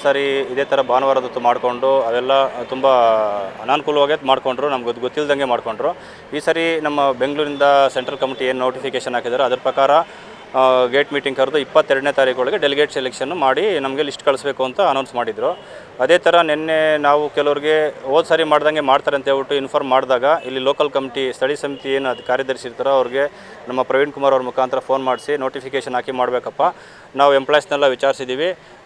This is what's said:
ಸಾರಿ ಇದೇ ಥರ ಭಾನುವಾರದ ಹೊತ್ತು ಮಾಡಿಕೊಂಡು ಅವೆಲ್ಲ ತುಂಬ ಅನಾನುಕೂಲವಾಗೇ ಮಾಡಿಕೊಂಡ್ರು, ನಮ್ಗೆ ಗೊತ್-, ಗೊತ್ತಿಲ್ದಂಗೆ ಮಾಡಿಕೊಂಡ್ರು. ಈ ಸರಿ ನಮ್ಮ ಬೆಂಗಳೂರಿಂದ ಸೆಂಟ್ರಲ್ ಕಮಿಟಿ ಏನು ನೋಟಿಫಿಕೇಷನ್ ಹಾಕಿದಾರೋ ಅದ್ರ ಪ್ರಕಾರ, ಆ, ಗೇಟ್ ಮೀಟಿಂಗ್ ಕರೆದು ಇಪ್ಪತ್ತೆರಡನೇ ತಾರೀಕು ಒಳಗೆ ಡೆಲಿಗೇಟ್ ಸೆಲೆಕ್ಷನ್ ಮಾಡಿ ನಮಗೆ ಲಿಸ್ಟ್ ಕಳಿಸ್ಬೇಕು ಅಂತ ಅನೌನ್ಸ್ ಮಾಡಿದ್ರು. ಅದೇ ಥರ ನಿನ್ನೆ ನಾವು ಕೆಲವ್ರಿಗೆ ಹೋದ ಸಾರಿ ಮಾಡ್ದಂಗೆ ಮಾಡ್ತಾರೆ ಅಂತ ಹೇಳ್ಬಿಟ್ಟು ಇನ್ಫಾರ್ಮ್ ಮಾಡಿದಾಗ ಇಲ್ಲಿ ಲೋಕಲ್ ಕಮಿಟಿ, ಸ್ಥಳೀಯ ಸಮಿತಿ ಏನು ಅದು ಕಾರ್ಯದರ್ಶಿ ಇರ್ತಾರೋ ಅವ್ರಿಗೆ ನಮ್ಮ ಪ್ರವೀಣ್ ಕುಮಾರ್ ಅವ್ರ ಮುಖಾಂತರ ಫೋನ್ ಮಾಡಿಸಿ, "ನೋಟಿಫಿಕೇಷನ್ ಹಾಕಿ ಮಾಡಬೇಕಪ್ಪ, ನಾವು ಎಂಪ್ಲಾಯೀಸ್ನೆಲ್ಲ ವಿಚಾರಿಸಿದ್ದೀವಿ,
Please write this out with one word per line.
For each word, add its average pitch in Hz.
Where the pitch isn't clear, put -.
ಸಾರಿ 139
ಇದೇ 127
ಥರ 135
ಭಾನುವಾರದ 131
ಹೊತ್ತು 123
ಮಾಡಿಕೊಂಡು 123
ಅವೆಲ್ಲ 123
ತುಂಬ 131
ಅನಾನುಕೂಲವಾಗೇ 143
ಮಾಡಿಕೊಂಡ್ರು, 131
ನಮ್ಗೆ 127
ಗೊತ್-, 120
ಗೊತ್ತಿಲ್ದಂಗೆ 143
ಮಾಡಿಕೊಂಡ್ರು. 123
ಈ -
ಸರಿ 165
ನಮ್ಮ 147
ಬೆಂಗಳೂರಿಂದ 143
ಸೆಂಟ್ರಲ್ 127
ಕಮಿಟಿ 131
ಏನು 127
ನೋಟಿಫಿಕೇಷನ್ 127
ಹಾಕಿದಾರೋ 120
ಅದ್ರ 127
ಪ್ರಕಾರ, 135
ಆ, 131
ಗೇಟ್ 143
ಮೀಟಿಂಗ್ 135
ಕರೆದು 135
ಇಪ್ಪತ್ತೆರಡನೇ 143
ತಾರೀಕು 127
ಒಳಗೆ 147
ಡೆಲಿಗೇಟ್ 147
ಸೆಲೆಕ್ಷನ್ 131
ಮಾಡಿ 156
ನಮಗೆ 135
ಲಿಸ್ಟ್ 143
ಕಳಿಸ್ಬೇಕು 135
ಅಂತ 127
ಅನೌನ್ಸ್ 135
ಮಾಡಿದ್ರು. 120
ಅದೇ 139
ಥರ 170
ನಿನ್ನೆ 156
ನಾವು 147
ಕೆಲವ್ರಿಗೆ 147
ಹೋದ 151
ಸಾರಿ 160
ಮಾಡ್ದಂಗೆ 151
ಮಾಡ್ತಾರೆ 143
ಅಂತ 135
ಹೇಳ್ಬಿಟ್ಟು 139
ಇನ್ಫಾರ್ಮ್ 139
ಮಾಡಿದಾಗ 127
ಇಲ್ಲಿ 131
ಲೋಕಲ್ 143
ಕಮಿಟಿ, 135
ಸ್ಥಳೀಯ 139
ಸಮಿತಿ 139
ಏನು 135
ಅದು 123
ಕಾರ್ಯದರ್ಶಿ 131
ಇರ್ತಾರೋ 123
ಅವ್ರಿಗೆ 135
ನಮ್ಮ 127
ಪ್ರವೀಣ್ 139
ಕುಮಾರ್ 139
ಅವ್ರ 127
ಮುಖಾಂತರ 127
ಫೋನ್ 135
ಮಾಡಿಸಿ, 131
"ನೋಟಿಫಿಕೇಷನ್ 131
ಹಾಕಿ 123
ಮಾಡಬೇಕಪ್ಪ, 123
ನಾವು 139
ಎಂಪ್ಲಾಯೀಸ್ನೆಲ್ಲ 143
ವಿಚಾರಿಸಿದ್ದೀವಿ, 135